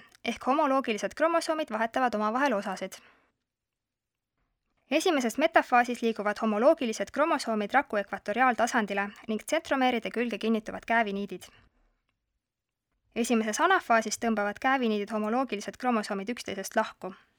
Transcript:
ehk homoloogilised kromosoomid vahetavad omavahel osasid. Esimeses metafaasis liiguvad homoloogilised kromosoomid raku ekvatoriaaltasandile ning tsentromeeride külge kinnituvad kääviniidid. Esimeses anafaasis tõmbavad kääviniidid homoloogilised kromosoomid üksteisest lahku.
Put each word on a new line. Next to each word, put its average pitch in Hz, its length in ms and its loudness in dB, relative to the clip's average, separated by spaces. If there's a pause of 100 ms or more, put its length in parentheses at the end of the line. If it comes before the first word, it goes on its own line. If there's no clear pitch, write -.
(240)
ehk - 220 -6
homoloogilised 269 720 0
kromosoomid 320 540 0
vahetavad 233 440 0
omavahel 226 380 0
osasid. 196 400 -4 (2000)
Esimeses 277 480 2
metafaasis 247 640 2
liiguvad 220 400 0
homoloogilised 220 680 2
kromosoomid 254 600 0
raku 262 240 2
ekvatoriaaltasandile 208 1120 0 (200)
ning 214 180 -2
tsentromeeride 254 640 0
külge 226 280 -2
kinnituvad 214 480 -2
kääviniidid. 202 640 -2 (1700)
Esimeses 220 440 0
anafaasis 240 600 2
tõmbavad 208 400 -2
kääviniidid 220 500 0
homoloogilised 214 680 -4
kromosoomid 208 480 -2
üksteisest 196 480 -6
lahku. 196 380 -4 (240)